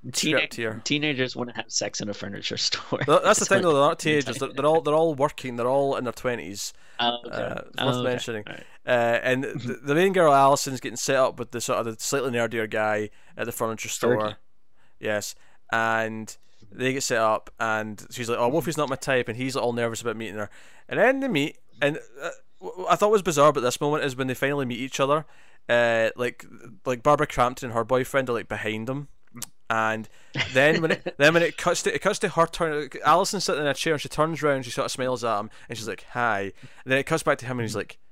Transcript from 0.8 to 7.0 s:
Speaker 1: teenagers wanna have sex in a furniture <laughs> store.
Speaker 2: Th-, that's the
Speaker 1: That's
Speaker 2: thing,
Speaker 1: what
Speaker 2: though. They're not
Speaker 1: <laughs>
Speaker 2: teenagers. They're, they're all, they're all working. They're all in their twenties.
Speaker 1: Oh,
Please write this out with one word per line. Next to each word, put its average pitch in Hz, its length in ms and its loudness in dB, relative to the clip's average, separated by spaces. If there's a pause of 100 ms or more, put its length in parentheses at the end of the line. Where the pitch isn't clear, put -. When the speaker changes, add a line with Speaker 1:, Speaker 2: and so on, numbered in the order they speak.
Speaker 1:
teenagers 143 520 -2
wanna 120 180 -6
have - 160 -8
sex - 300 -4
in 208 80 -6
a 202 60 -6
furniture 196 420 -8
<laughs> - 20 -8
store. - 480 -4
Speaker 2:
Th-, 151 160 6
that's 196 160 4
the 208 60 0
Speaker 1:
That's - 60 -2
Speaker 2:
thing, 190 120 4
Speaker 1:
what - 0 -
Speaker 2:
though. 170 100 4
They're 139 100 6
not 139 160 2
Speaker 1:
<laughs> - 0 -
Speaker 2:
teenagers. 147 400 0
They're, 131 140 -6
they're 139 140 0
all, 160 140 6
they're 147 140 0
all 160 200 4
working. 131 420 -2
They're 120 120 0
all 139 280 2
in 127 80 -4
their 117 80 -4
twenties. 101 600 -6 (260)
Speaker 1:
Oh, 120 280 -2